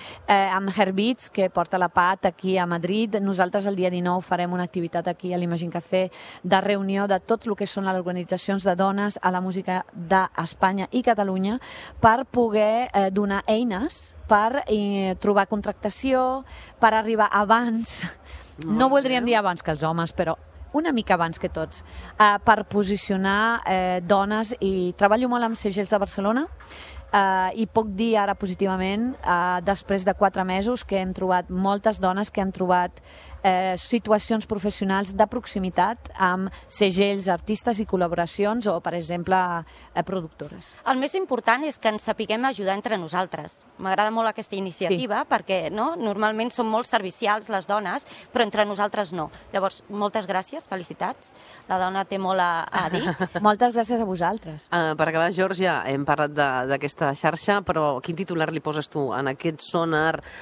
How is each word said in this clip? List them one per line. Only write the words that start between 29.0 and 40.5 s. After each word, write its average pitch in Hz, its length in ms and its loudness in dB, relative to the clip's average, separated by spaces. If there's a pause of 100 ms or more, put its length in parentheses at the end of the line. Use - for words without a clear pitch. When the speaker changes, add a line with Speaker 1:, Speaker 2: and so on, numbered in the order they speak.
Speaker 1:
eh, 180 400 0
després 196 420 -2
de 190 100 2
quatre 190 300 2
mesos, 196 400 -2
que 196 160 -2
hem 185 120 -4
trobat 180 380 0
moltes 196 500 0
dones 190 300 0
que - 100 -4
han 190 120 -2
trobat, 180 380 2 (560)
eh, 185 300 2
situacions 214 720 0
professionals 196 680 -2
de 208 120 4
proximitat 196 720 -2 (180)
amb 185 340 0 (160)
segells, 196 600 0
artistes 202 500 -2
i 214 80 -2
col·laboracions 185 800 0
o, 175 140 0
per 170 140 -4
exemple, 175 420 -2 (580)
eh, 170 80 -2
productores. 165 720 -10 (120)